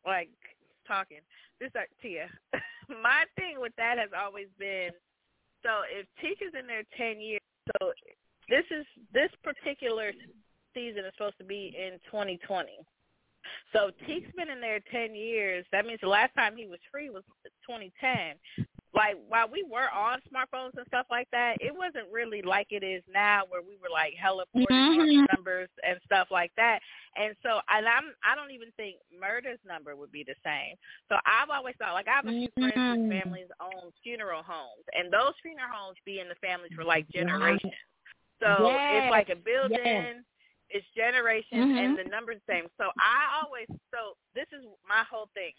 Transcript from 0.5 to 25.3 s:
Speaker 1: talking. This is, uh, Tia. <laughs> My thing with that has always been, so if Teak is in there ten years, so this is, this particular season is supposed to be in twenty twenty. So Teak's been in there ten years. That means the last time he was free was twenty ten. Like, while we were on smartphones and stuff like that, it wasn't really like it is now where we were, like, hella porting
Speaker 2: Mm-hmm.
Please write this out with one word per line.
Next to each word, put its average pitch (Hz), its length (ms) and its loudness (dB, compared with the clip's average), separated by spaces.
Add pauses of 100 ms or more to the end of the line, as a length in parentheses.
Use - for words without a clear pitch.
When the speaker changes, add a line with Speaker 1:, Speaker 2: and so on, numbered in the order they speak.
Speaker 1:
talking. 190 320 -6 (400)
This 262 120 -10
is, - 40 -16
uh, 220 60 -4 (200)
Tia. 175 280 -10 (240)
<laughs> - 100 -6 (400)
My 285 220 4 (100)
thing 339 240 -8
with 240 160 -8
that 233 220 0
has 214 200 -4
always 202 300 -8 (100)
been, 190 340 -6 (720)
so 220 180 0 (100)
if 196 160 -12 (140)
Teak 349 200 -6
is 359 160 -10
in 254 80 -12
there 226 180 -8 (120)
ten 226 240 -6
years, 214 220 -8 (400)
so 185 100 -2 (560)
this 285 240 4
is, 302 140 -8 (280)
this 294 160 2 (140)
particular 226 680 -6 (600)
season 233 300 -10
is 190 140 -12
supposed 208 220 -6
to - 40 -20
be 196 340 -12
in 185 220 -10 (100)
twenty 196 280 -6 (100)
twenty. 147 320 -4 (920)
So 202 180 2 (140)
Teak's 330 320 -8
been 330 120 -8
in 254 120 -10
there 220 180 -4 (120)
ten 226 240 -6
years. 208 580 -4
That 208 120 2
means 233 160 -10
the 190 60 -2
last 208 280 4
time 220 200 2
he 226 120 -14
was 175 120 -16 (100)
free 285 200 -10
was 196 140 -14 (420)
twenty 220 340 -14
ten. 220 360 -2 (580)
Like, 208 240 2 (100)
while 226 240 4
we 381 180 -4
were 247 240 -2
on 233 320 0
smartphones 262 500 -6
and 247 120 -14
stuff 254 240 0
like 247 200 -2
that, 240 280 2
it - 160 -6
wasn't 285 360 -8
really 220 300 -4
like 190 300 0
it 202 120 -6
is 185 200 -6 (100)
now 208 360 4
where 180 120 -6
we 196 160 -20
were, 185 140 -10
like, 156 240 0
hella 190 360 0
porting 254 240 4
Speaker 2:
Mm-hmm. 294 500 8 (100)